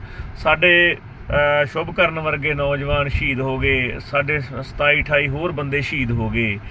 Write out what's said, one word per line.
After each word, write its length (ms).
ਸਾਡੇ, 600
ਅਹ, 340
ਸ਼ੁਭ 300
ਕਰਨ 260
ਵਰਗੇ 340
ਨੌਜਵਾਨ 540
ਸ਼ਹੀਦ 320
ਹੋ 180
ਗਏ, 400
ਸਾਡੇ 420
ਸ-, 220
ਸਤਾਈ 400
ਅਠਾਈ 260
ਹੋਰ 240
ਬੰਦੇ 280
ਸ਼ਹੀਦ 300
ਹੋ 200
ਗਏ, 280